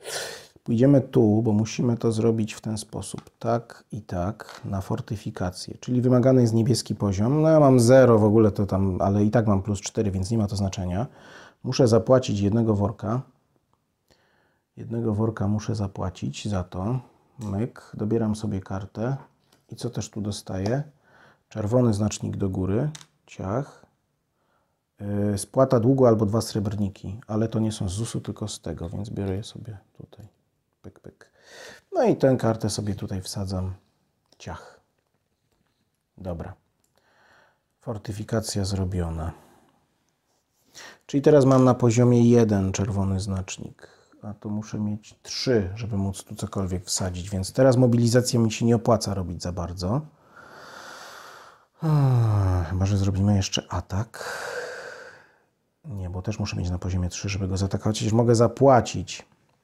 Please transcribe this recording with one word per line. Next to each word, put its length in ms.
Pójdziemy 340
tu, 400
bo 100
musimy 460
to 140
zrobić 420
w 80
ten 160
sposób. 440
Tak 520
i 100
tak 640
na 160
fortyfikację. 960
Czyli 220
wymagany 400
jest 120
niebieski 420
poziom. 460
No 80
ja 100
mam 200
zero 400
w 40
ogóle, 280
to 140
tam, 360
ale 220
i 80
tak 160
mam 140
plus 200
cztery, 300
więc 200
nie 60
ma 100
to 80
znaczenia. 520
Muszę 240
zapłacić 520
jednego 360
worka. 460
Jednego 360
worka 340
muszę 280
zapłacić 760
za 140
to. 360
Myk. 540
Dobieram 420
sobie 260
kartę. 560
I 40
co 140
też 200
tu 120
dostaję? 640
Czerwony 440
znacznik 440
do 120
góry. 400
Ciach. 600
Yy, 380
spłata 420
długu 260
albo 200
dwa 160
srebrniki. 840
Ale 200
to 120
nie 120
są 180
z 40
zusu, 280
tylko 260
z 140
tego, 280
więc 200
biorę 260
je 80
sobie 340
tutaj. 400
Pyk, 120
pyk. 320
No 120
i 120
tę 220
kartę 320
sobie 260
tutaj 260
wsadzam. 520
Ciach. 420
Dobra. 360
Fortyfikacja 840
zrobiona. 640
Czyli 160
teraz 240
mam 200
na 80
poziomie 560
jeden 420
czerwony 480
znacznik. 680
A 120
tu 160
muszę 300
mieć 440
trzy, 520
żeby 220
móc 260
tu 120
cokolwiek 500
wsadzić. 440
Więc 240
teraz 240
mobilizację 640
mi 120
się 140
nie 100
opłaca 380
robić 280
za 100
bardzo. 500
Ah, 880
chyba 160
że 120
zrobimy 380
jeszcze 340
atak. 720
Nie, 240
bo 120
też 180
muszę 180
mieć 120
na 100
poziomie 300
trzy, 200
żeby 180
go 100
zaatakować. 420
Chociaż 140
mogę 220
zapłacić. 920